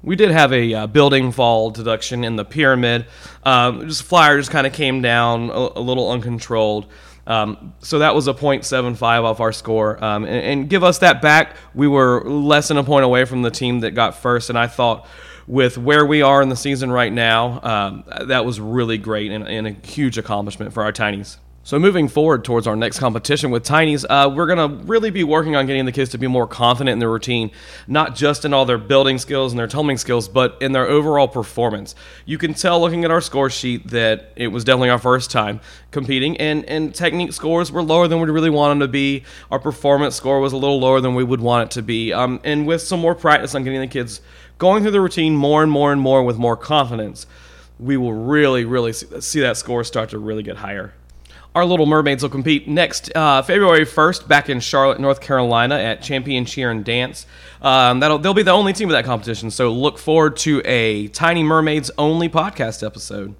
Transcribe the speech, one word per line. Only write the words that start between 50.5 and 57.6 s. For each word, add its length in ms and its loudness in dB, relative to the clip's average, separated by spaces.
higher. 340 -12
Our 80 2
Little 220 2
Mermaids 380 2
will 60 -4
compete 360 -2
next, 480 -2
uh, 280 4
February 420 4
first 420 0
back 220 4
in 100 -2
Charlotte, 400 2
North 220 0
Carolina 560 2
at 260 -4
Champion 440 -4
Cheer 260 -4
and 120 -6
Dance. 420 -4